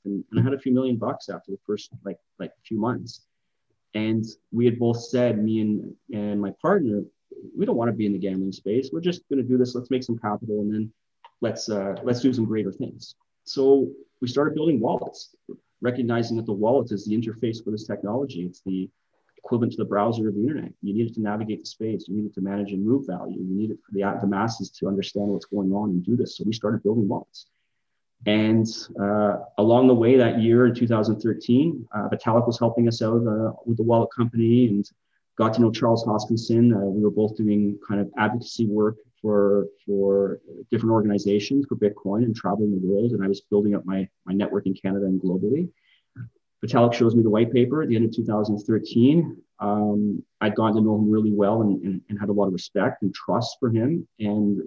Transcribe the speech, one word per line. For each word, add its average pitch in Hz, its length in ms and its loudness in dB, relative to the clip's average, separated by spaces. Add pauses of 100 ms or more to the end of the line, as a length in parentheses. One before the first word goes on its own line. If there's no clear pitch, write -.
and, 98 260 -6
and 110 100 0
I - 20 4
had 131 100 2
a 135 60 -2
few 131 140 -2
million 127 240 0
bucks - 320 -6
after 95 240 -12
the 98 120 -8
first, 104 260 -6 (140)
like, 98 140 -10 (220)
like, 90 120 -10 (120)
few 113 140 -6
months. 117 480 -6 (680)
And 110 300 -2 (260)
we 117 140 0
had 117 160 4
both 117 200 0
said, 120 420 0
me 110 180 0
and, 107 340 -2 (180)
and 104 280 -4
my 98 200 -4
partner, 170 420 0 (540)
"We 139 100 -2
don't 143 100 -2
wanna 120 160 0
be 104 140 -2
in 101 60 0
the 98 60 -4
gambling 95 340 -4
space. 117 400 -4
We're 165 80 -6
just 175 280 -6
gonna 135 140 0
do 127 140 0
this. 123 180 0
Let's 123 160 -8
make 127 120 -2
some 117 160 -6
capital, 104 420 -4
and 104 120 -2
then 107 200 -6 (480)
let's, 110 280 -6
uh, 98 360 -4
let's 120 160 0
do 131 120 4
some 113 120 0
greater 104 260 -2
things." - 460 -12 (280)
So 139 460 4 (300)
we 123 80 -4
started 143 260 0
building 156 240 2
wallets, - 560 -4 (460)
recognizing 117 560 -2
that 113 100 -4
the 113 60 -4
wallet 113 380 0
is 101 160 -6
the 107 100 -2
interface 113 460 -4
for 107 80 -6
this 107 160 -8
technology. 113 560 -6
It's - 240 -10
the 95 240 -4 (480)
equivalent - 340 -2
to - 60 -10
the 107 60 -4
browser 110 440 0
of 98 60 -2
the 101 60 -4
internet. 139 320 -4 (100)
You 98 100 -4
need 117 180 0
it - 40 -14
to 113 80 -4
navigate 107 380 -4
the - 60 -18
space. 110 420 -8
You 95 80 -6
need 107 100 -4
it 101 80 -14
to 98 60 -10
manage 98 320 -6
and 98 120 -4
move 135 220 0
value. 98 320 -8
You 92 180 -6
need 110 140 -4
it 107 160 -10
for - 60 -16
the, 98 280 -2
the 101 60 -2
masses 196 440 -2
to - 180 -6
understand 101 400 -4
what's 98 180 -4
going 98 260 -2
on 104 180 -2
and 90 140 -2
do 117 120 0
this. - 200 -4
So 87 80 -8
we 110 80 0
started 110 300 -2
building 107 240 2
wallets. - 400 -8 (800)
And, 110 400 4 (340)
uh, 104 360 2 (220)
along 117 280 6
the 127 80 8
way 113 220 6
that 117 240 4
year 117 260 6
in 123 80 2
two 120 140 0
thousand 110 320 0
thirteen, 123 720 0
uh, 104 140 -4
Vitalik 117 400 2
was 117 100 -2
helping 117 300 2
us 113 120 -2
out, 117 240 2
uh, 110 280 0 (120)
with 117 120 0
the 110 80 0
wallet 117 280 2
company, 120 540 4
and 101 240 0 (460)
got 110 180 2
to 120 60 2
know 110 100 6
Charles 117 320 2
Hoskinson. 117 720 2
Uh, 101 120 0
we 101 140 0
were 104 120 4
both 107 240 0
doing 104 500 0
kind 101 140 -2
of 101 180 -4
advocacy 113 480 0
work 107 300 0 (260)
for, 101 440 4 (200)
for 98 540 0 (320)
different 113 200 2
organizations 104 760 2
for 117 80 -2
Bitcoin 104 480 0
and 113 100 0
traveling 104 380 0
the 92 120 -2
world. 101 280 2
And 98 100 -2
I 95 60 0
was 98 120 -2
building 104 360 0
up - 80 -6
my, 95 240 -4 (180)
my 92 60 -6
network 98 340 -2
in 95 80 0
Canada 98 320 -4
and 92 140 0
globally. 101 480 0 (960)
Vitalik 120 300 4
shows 117 200 4
me 117 80 8
the 107 80 4
white 113 220 2
paper 127 300 2
at 139 60 -2
the 117 60 2
end 113 100 2
of 110 80 0
two 113 120 -4
thousand 107 340 0
thirteen. 135 800 2 (240)
Um, 104 640 0 (160)
I'd 104 160 0
gotten 110 180 2
to 110 80 4
know 107 140 4
him 107 120 2
really 107 240 2
well 104 300 2
and, 98 220 2
and, 92 240 -4
and 104 100 -6
had 104 120 -2
a - 20 0
lot 101 160 2
of 92 40 0
respect 95 500 -2
and 95 120 -2
trust - 460 -4
for 123 100 0
him. 127 380 0 (100)
And 104 480 0